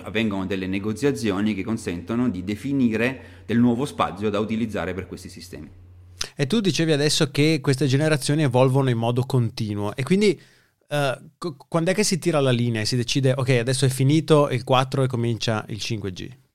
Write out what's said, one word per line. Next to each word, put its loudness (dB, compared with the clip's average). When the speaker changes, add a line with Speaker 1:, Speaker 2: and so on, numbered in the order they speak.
Speaker 1:
avvengono -2
delle -4
negoziazioni -2
che -4
consentono -4
di -6
definire -2
del 0
nuovo 4
spazio -4
da -2
utilizzare -4
per -8
questi -14
sistemi. -16
Speaker 2:
E -2
tu 0
dicevi 0
adesso 2
che 2
queste 0
generazioni 2
evolvono 4
in 2
modo 0
continuo -2
e -6
quindi, 2
eh, -2
co-, -8
quando 2
è 2
che 2
si 0
tira 0
la 4
linea 0
e -2
si -2
decide, 2
"Ok, -2
adesso 2
è 4
finito 4
il -2
quattro 2
e 0
comincia -2
il -10
cinque -6
G"? -12